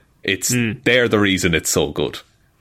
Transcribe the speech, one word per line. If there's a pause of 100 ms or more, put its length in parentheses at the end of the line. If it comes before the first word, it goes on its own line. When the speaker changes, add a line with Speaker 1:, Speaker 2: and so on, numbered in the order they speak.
(240)
Speaker 1:
It's,
Speaker 2:
Mm.
Speaker 1:
they're
the
reason
it's
so
good. (440)